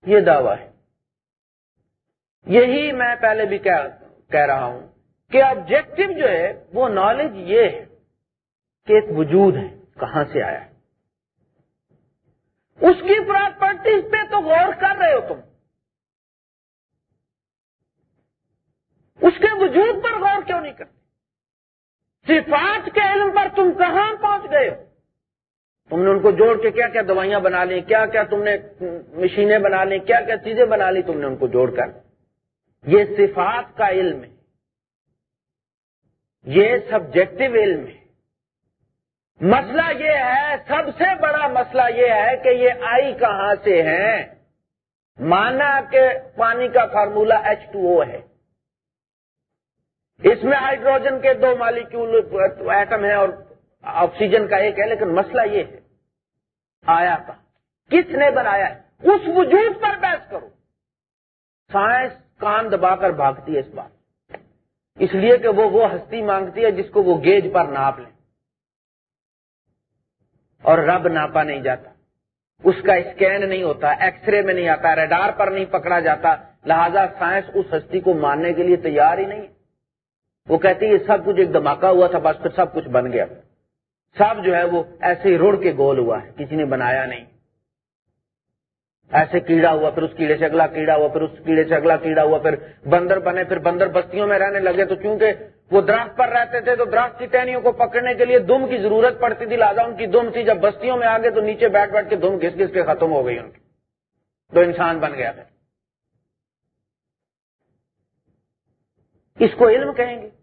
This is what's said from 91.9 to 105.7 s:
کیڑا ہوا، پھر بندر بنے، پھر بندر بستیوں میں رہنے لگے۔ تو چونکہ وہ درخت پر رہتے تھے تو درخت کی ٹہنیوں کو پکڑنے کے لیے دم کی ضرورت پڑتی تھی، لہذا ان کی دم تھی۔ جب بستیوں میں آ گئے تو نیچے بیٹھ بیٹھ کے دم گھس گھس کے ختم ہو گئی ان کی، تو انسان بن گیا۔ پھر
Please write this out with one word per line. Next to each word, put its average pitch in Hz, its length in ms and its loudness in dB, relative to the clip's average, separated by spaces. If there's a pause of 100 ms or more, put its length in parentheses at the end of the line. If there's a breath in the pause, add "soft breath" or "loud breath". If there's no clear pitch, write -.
کیڑا 156 260 0
ہوا، 151 160 4
پھر 151 160 0 (340 loud breath)
بندر 180 300 2
بنے، 180 260 -4
پھر 175 140 -4
بندر 175 300 0
بستیوں 180 380 -2
میں 202 120 0
رہنے 196 200 -2
لگے۔ 185 260 0
تو 190 100 -4
چونکہ 208 380 0 (380)
وہ 196 100 6
درخت 220 360 -2
پر 247 120 2
رہتے 240 320 -2
تھے 233 160 0
تو 233 80 0
درخت 233 340 -2
کی 247 80 -10
ٹہنیوں 254 340 -2
کو 233 120 2
پکڑنے 240 420 -2
کے 226 100 2
لیے 247 140 4
دم 240 300 2
کی 247 100 -4
ضرورت 220 420 2
پڑتی 240 260 -2
تھی، 226 100 -4
لہذا 214 260 2
ان 233 140 -4
کی 214 100 -6
دم 233 240 0
تھی۔ 233 140 -6
جب 214 120 2
بستیوں 208 400 -2
میں 240 100 -2
آ 226 120 0
گئے 226 120 0
تو 214 100 -2
نیچے 214 280 0
بیٹھ 202 220 2
بیٹھ 208 200 -2
کے 208 60 0
دم 185 200 -2
گھس 165 220 -6
گھس 190 140 -2
کے 185 100 -2
ختم 160 300 0
ہو 135 140 0
گئی 120 120 -6
ان 110 120 -16
کی، - 100 -20 (920)
تو 170 80 6
انسان 170 380 0
بن 151 160 -6
گیا۔ 120 180 -6
پھر 120 120 -18 (4000)